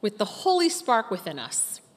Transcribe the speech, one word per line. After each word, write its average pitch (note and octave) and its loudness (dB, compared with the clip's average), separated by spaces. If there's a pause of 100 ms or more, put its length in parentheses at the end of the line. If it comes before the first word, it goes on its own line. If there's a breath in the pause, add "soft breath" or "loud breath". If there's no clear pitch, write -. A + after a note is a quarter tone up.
with G#3 -2
the G#3+ 4
holy F4+ 2
spark A#3 2
within F3 -6
us. - -4 (160)